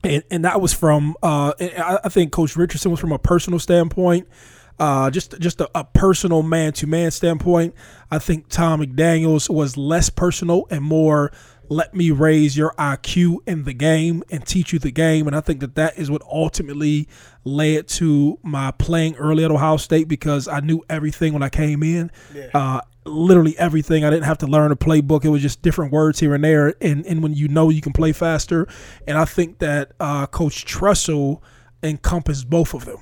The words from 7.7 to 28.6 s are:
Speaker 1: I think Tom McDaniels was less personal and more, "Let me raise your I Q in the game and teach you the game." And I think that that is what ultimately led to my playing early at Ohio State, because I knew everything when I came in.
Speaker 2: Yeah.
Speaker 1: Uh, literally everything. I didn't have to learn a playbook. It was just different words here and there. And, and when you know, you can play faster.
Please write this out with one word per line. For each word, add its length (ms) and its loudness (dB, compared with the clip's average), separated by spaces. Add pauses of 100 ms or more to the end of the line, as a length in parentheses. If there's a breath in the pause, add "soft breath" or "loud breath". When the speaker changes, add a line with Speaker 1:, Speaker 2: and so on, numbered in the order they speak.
Speaker 1:
I 80 -2
think 300 -4
Tom 320 0
McDaniels 720 0
was 260 -2
less 320 0
personal 600 0
and 120 -4
more, 500 2 (360 loud breath)
"Let 260 -4
me 180 2
raise 440 4
your 220 -2
I 180 -2
Q 500 0
in 180 -4
the 100 -6
game 560 0
and 160 -8
teach 260 -2
you 60 -2
the 120 -4
game." 360 0
And 100 -2
I 40 -2
think 200 -4
that 140 -10
that 240 -2
is 120 -6
what 120 -4
ultimately 840 -2 (380 loud breath)
led 440 0
to 540 2
my 280 -6
playing 460 -2
early 280 0
at 60 0
Ohio 260 2
State, 320 0
because 400 -2
I 120 -4
knew 280 -2
everything 460 -2
when 80 -2
I 80 -2
came 320 0
in. 280 -2 (240 loud breath)
Speaker 2:
Yeah. 200 -16
Speaker 1:
Uh, 260 0 (260)
literally 520 6
everything. 460 0
I 60 4
didn't 140 2
have 140 0
to 80 -4
learn 260 4
a 40 0
playbook. 480 2
It 60 4
was 100 2
just 220 -4
different 280 0
words 300 2
here 140 2
and 100 0
there. 380 4
And, 240 0
and 160 -2
when 100 -2
you 160 -2
know, 220 4
you 100 2
can 140 -8
play 180 2
faster. 560 -2 (380 loud breath)